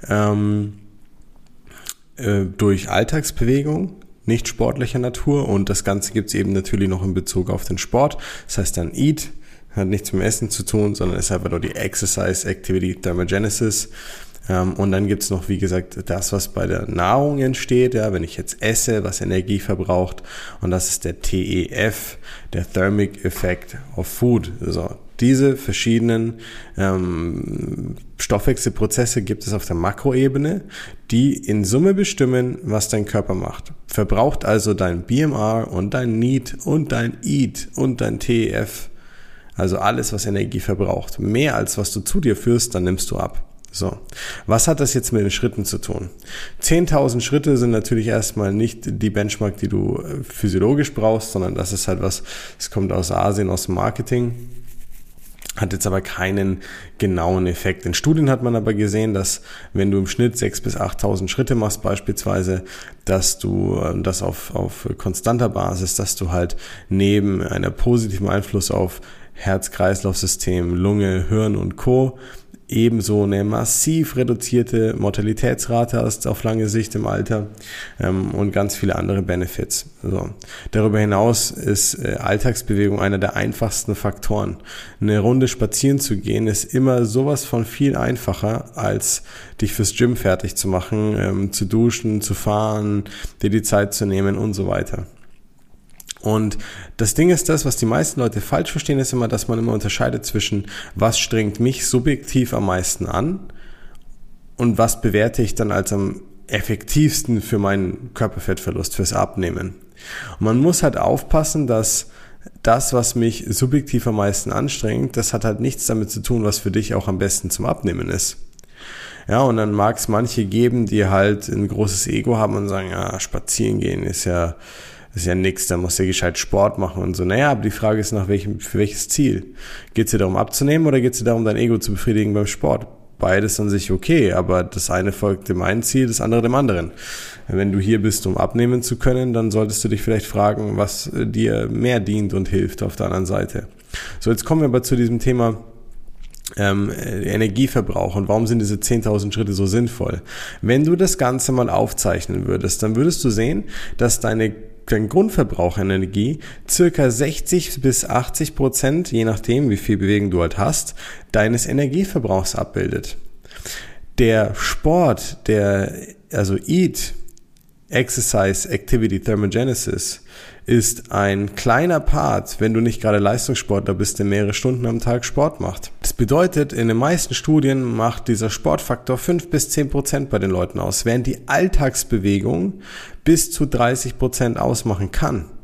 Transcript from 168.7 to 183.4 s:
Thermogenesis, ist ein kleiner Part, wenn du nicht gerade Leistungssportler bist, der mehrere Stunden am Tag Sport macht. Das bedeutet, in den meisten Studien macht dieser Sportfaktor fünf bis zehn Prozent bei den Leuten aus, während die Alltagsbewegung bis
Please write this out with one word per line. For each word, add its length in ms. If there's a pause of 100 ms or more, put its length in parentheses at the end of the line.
Thermogenesis, 1000 (420)
ist 480
ein 420
kleiner 460
Part, 580
wenn 140
du 80
nicht 200
gerade 180
Leistungssportler 760
bist, 260
der 60
mehrere 280
Stunden 320
am 140
Tag 240
Sport 380
macht. 400
Das 100
bedeutet, 640
in 160
den 80
meisten 360
Studien 500
macht 440
dieser 220
Sportfaktor 680
fünf 320
bis 200
zehn 200
Prozent 400
bei 100
den 120
Leuten 280
aus, 260
während 220
die 180
Alltagsbewegung 1400 (420)
bis 280